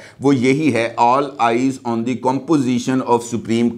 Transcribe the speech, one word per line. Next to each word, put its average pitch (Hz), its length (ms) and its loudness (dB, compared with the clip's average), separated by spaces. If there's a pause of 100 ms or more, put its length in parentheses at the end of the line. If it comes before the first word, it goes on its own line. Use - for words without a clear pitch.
(220)
वो 143 120 4
यही 135 380 2
है, 117 240 -2
All 120 280 2
Eyes 127 500 0 (160)
on 113 160 -4
the 123 100 -4 (120)
Composition 131 720 0
of 117 180 2 (160)
Supreme 113 420 0